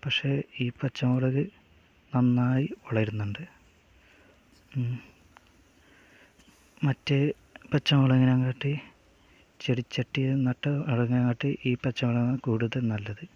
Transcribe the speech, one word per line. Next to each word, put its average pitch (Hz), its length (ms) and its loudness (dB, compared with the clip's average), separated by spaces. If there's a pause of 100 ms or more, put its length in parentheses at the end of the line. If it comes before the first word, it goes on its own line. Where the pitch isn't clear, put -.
പക്ഷേ 139 260 -2 (320)
ഈ 120 40 -2 (140)
പച്ചമുളക് 131 640 0 (680)
നന്നായി 123 520 2 (200)
വളരുന്നുണ്ട്. 107 580 -2 (1300)
ഉം. 120 180 -4 (1900)
മറ്റേ 139 300 0 (580)
പച്ചമുളകിനെക്കാട്ടി 131 1000 4 (920)
ചെടിച്ചട്ടിയിൽ 131 840 -2
നട്ട 127 220 -2 (200)
മുളകിനെക്കാട്ടി 123 680 0 (120)
ഈ - 20 2 (120)
പച്ചമുളകാണ് 120 540 0 (100)
കൂടുതൽ 117 440 -2
നല്ലത്. 104 320 -6 (120)